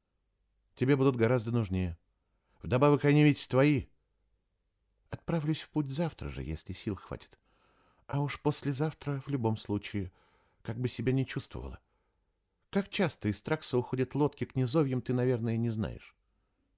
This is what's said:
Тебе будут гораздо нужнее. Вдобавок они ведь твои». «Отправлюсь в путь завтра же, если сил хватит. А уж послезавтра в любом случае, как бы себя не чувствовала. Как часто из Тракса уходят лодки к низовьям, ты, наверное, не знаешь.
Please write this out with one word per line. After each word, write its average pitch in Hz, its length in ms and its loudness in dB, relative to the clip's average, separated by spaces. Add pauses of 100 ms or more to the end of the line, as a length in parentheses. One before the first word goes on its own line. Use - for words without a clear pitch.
(760)
Тебе 131 220 2
будут 131 200 4
гораздо 113 340 2
нужнее. 92 460 -2 (680)
Вдобавок 139 440 4
они 147 180 8
ведь 143 240 4
твои». 135 380 4 (1200)
«Отправлюсь 160 540 -4
в - 80 -18
путь 151 180 -2
завтра 143 400 -4
же, 67 140 -6
если 78 300 -6
сил 98 240 -6
хватит. - 420 -12 (680)
А 143 140 -4
уж 143 200 -4
послезавтра 143 840 -4
в - 60 -10
любом 113 260 0
случае, 101 560 -6 (500)
как 113 160 -8
бы 123 100 -2
себя 123 240 -2
не 131 120 0
чувствовала. 65 540 -10 (920)
Как 196 200 -2
часто - 380 0
из 101 120 -2
Тракса - 380 -2
уходят 127 360 -2
лодки 139 300 0
к - 120 -10
низовьям, 131 440 2
ты, 123 140 -2
наверное, 120 420 0
не 117 140 0
знаешь. 104 440 -6 (640)